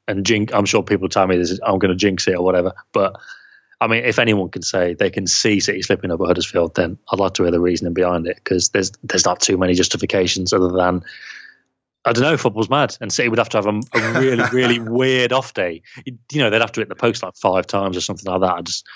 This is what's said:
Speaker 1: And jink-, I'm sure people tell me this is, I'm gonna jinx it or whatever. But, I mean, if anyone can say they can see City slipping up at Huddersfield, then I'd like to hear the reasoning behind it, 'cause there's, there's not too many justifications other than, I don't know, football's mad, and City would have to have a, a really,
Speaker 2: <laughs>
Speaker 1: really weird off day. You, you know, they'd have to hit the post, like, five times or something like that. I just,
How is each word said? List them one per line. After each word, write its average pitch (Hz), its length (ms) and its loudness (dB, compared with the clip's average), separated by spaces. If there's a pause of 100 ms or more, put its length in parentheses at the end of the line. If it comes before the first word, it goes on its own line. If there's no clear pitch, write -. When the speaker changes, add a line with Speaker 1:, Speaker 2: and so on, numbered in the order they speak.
Speaker 1:
And 98 180 -4
jink-, 110 280 0
I'm 104 120 2
sure 104 160 0
people 95 280 -2
tell 98 180 2
me 92 100 2
this 87 140 0
is, 98 120 -4
I'm 98 140 0
gonna 92 180 0
jinx 95 320 0
it 92 80 2
or 87 80 -2
whatever. 92 300 2 (200)
But, 95 240 0 (640)
I 117 60 4
mean, 113 160 2
if 120 160 2
anyone 107 300 2
can 90 140 -10
say 87 300 0
they 98 160 0
can 98 180 -4
see 104 320 2
City 95 220 -2
slipping 90 300 -2
up 82 80 -2
at 90 80 0
Huddersfield, 87 480 0
then 85 220 0 (120)
I'd 95 100 0
like 92 160 0
to 95 80 0
hear 87 80 2
the 85 100 2
reasoning 87 320 0
behind 87 340 0
it, - 160 -6
'cause 90 260 0
there's, 95 220 -2 (120)
there's - 220 0
not 90 140 0
too - 180 2
many 92 160 2
justifications 90 800 0
other 92 200 2
than, 90 320 2 (1000)
I 120 100 2
don't 117 100 2
know, 156 140 2
football's 110 320 -2
mad, 135 320 0
and 104 120 -8
City 120 160 0
would 113 100 0
have 110 100 0
to 117 80 -2
have 104 100 0
a, 107 120 0 (140)
a 113 260 0
really, 127 280 2
Speaker 2:
<laughs> - 40 -6
Speaker 1:
really 120 280 2
weird 123 520 0
off 131 220 -2
day. 85 300 -4 (220)
You, 123 120 -12 (140)
you 143 80 0
know, 120 100 4
they'd 110 120 4
have 113 120 0
to 117 80 -4
hit 95 80 -6
the 98 60 -12
post, 117 280 0
like, 92 120 -8
five 92 320 0
times 98 280 -2
or 90 60 -4
something 98 280 -6
like 92 120 0
that. 92 160 2
I 87 60 -8
just, - 220 -8 (100)